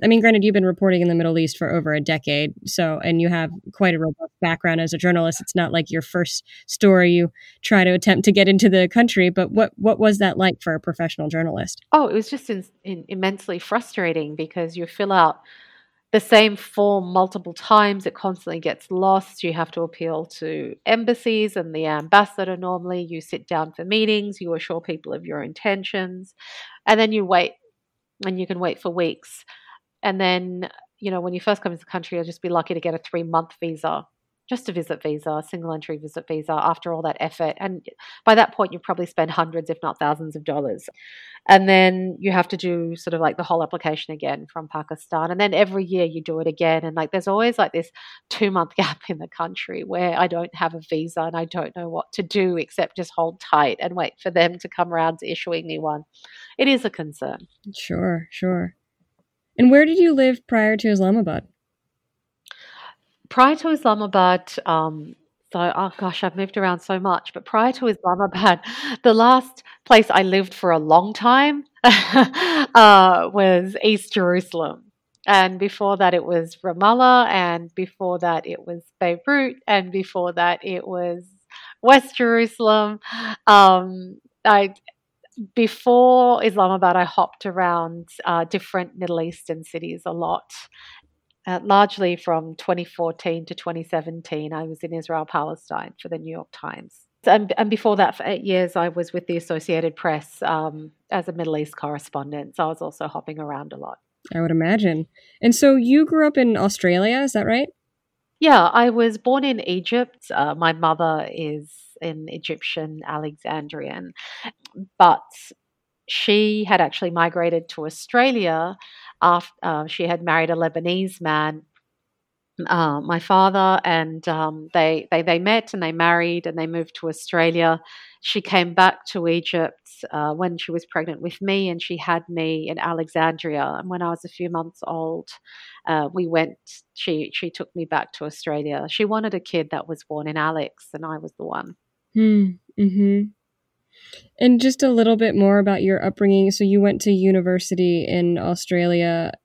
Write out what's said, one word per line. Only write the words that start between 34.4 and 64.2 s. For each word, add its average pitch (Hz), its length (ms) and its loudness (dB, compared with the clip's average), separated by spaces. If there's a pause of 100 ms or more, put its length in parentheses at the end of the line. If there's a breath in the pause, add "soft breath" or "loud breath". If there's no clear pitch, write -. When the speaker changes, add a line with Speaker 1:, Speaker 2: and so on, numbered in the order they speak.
Speaker 2:
just 247 220 -8
a - 20 -6
visit 165 320 -8
visa, 151 280 -6
a 151 120 -6
single 165 300 -10
entry 156 240 -10
visit 151 280 -14
visa 156 280 -6
after 165 400 -2
all 160 80 -8
that 160 180 -6
effort. 160 380 -6
And 190 280 -10 (380 loud breath)
by 220 120 6
that 220 200 4
point, 190 160 -2
you've 170 100 -12
probably 175 260 -6
spent 165 240 -4
hundreds, 165 380 -4
if 160 140 -8
not 156 160 -6
thousands 151 380 -4
of 156 80 -18
dollars. 143 420 -6 (640 loud breath)
And 190 200 8
then 185 500 4
you 190 140 -2
have 180 160 0
to 196 80 -6
do 170 400 -4
sort 170 160 -10
of, 165 80 -2
like, 156 160 0
the 175 60 -6
whole 165 200 -2
application 156 500 -8
again 151 380 -8
from 160 160 -12
Pakistan. 160 640 -8
And 180 80 -6
then 202 140 0
every 190 320 0
year 180 180 -2
you 165 180 -4
do 160 200 -6
it 165 60 -4
again. 160 360 0
And, 160 100 -8
like, 160 180 -6
there's 185 160 -4
always, 220 300 0
like, 190 140 0
this 165 180 -6 (400 loud breath)
two-month 190 460 -2
<laughs> - 20 -20
gap 151 300 -2
in 175 100 -8
the 160 120 -16
country 185 560 -10
where 180 340 -4
I 180 80 0
don't 170 260 -8
have 165 200 -6
a 165 160 -14
visa 165 320 -6
and 165 160 -6
I 165 80 -6
don't 165 280 -10
know 175 140 -12
what 165 260 -10
to 202 100 -6
do 180 340 -2
except - 400 -6
just 175 180 -10
hold 165 240 -4
tight 147 400 0
and 180 160 -8
wait 175 260 -6
for 190 80 -6
them 175 300 0
to - 80 -14
come 175 260 -6
around 165 260 -2
to - 120 -10
issuing 165 360 -8
me 156 120 -8
one. 151 240 -8 (540 loud breath)
It 262 100 2
is 262 160 2
a 214 60 -2
concern. 151 580 -12 (260)
Speaker 1:
Sure, 175 560 -6
sure. 180 460 -6 (840)
And 247 140 8
where 285 140 8
did 330 140 2
you 339 140 6
live 262 340 2
prior 220 280 2
to 214 140 0
Islamabad? 190 580 0 (1800 loud breath)
Speaker 2:
Prior 269 260 4
to 330 140 -4
Islamabad, 202 840 2 (120)